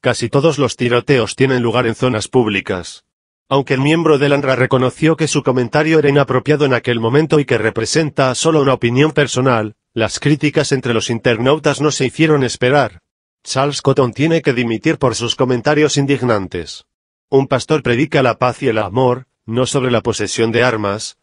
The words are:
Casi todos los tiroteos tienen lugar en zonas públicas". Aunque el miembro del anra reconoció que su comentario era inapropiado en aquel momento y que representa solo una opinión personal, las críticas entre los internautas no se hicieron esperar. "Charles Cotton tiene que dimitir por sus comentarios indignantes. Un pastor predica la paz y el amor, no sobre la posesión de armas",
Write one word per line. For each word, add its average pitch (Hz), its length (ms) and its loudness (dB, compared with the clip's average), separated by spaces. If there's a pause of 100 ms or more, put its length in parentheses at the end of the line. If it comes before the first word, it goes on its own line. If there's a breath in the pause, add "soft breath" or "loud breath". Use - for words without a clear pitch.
Casi 120 280 -2
todos 139 300 2
los 131 160 0
tiroteos 120 600 0
tienen 131 260 2
lugar 117 240 0
en 113 80 -2
zonas 117 320 -2
públicas". 101 760 -2 (440)
Aunque 135 260 0
el 131 80 -2
miembro 156 360 2
del 143 140 2
anra 139 240 0
reconoció 131 600 0
que 156 120 -2
su 139 160 -2
comentario 147 560 0
era 147 80 2
inapropiado 139 560 2
en 131 100 2
aquel 120 240 -2
momento 139 400 2
y 143 60 2
que 127 120 0
representa 123 800 -2
solo 160 280 0
una 135 120 2
opinión 127 380 0
personal, 123 640 0 (180)
las 110 240 -2
críticas 147 540 0
entre 127 200 -2
los 113 160 -2
internautas 127 720 0
no 147 120 0
se 135 140 -2
hicieron 151 360 2
esperar. 127 560 0 (460)
"Charles 139 360 -4
Cotton 135 320 0
tiene 160 300 0
que 143 100 -2
dimitir 120 460 -2
por 123 160 0
sus 117 220 -4
comentarios 143 600 0
indignantes. 120 880 -2 (460)
Un 139 160 2
pastor 143 340 -2
predica 123 400 0
la 120 180 0
paz 123 260 -2
y - 20 2
el 110 120 0
amor, 123 500 -2 (160)
no 120 220 -2
sobre 127 260 -2
la 117 80 2
posesión 113 500 -2
de 117 140 2
armas", 107 580 -4